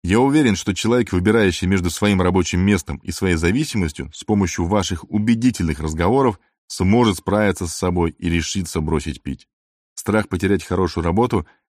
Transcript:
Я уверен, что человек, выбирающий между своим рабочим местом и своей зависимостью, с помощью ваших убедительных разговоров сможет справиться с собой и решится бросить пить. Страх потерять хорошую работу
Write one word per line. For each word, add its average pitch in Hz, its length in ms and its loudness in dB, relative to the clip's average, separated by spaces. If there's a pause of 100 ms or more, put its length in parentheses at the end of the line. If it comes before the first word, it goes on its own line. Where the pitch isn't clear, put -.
Я 95 180 2
уверен, 135 360 4
что 98 180 -4
человек, 117 380 0
выбирающий 95 540 2
между 90 240 0
своим 98 320 0
рабочим 90 380 2
местом 95 420 0
и - 80 -10
своей 87 260 0
зависимостью, 87 760 -2
с - 100 -18
помощью 98 400 0
ваших 92 460 -2
убедительных 107 720 0
разговоров 90 600 0 (300)
сможет 104 480 2
справиться 98 480 0
с 82 80 -8
собой 87 380 0
и 85 180 -4
решится 85 500 -2
бросить 78 420 -4
пить. - 260 -10 (460)
Страх 107 340 -2
потерять 95 360 0
хорошую 90 400 -2
работу 101 420 0 (280)